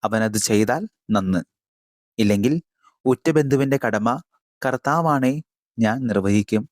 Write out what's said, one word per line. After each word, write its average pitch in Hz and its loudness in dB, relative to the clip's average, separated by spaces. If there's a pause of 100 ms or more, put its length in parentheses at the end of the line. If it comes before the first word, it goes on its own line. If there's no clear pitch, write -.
അവനത് 110 -2
ചെയ്താൽ 110 2 (280)
നന്ന്. 92 0 (760)
ഇല്ലെങ്കിൽ 104 2 (480)
ഉറ്റ 127 0
ബന്ധുവിൻ്റെ 139 2
കടമ 107 0 (540)
കർത്താവാണേ 139 0 (440)
ഞാൻ 113 0 (100)
നിർവഹിക്കും. 101 0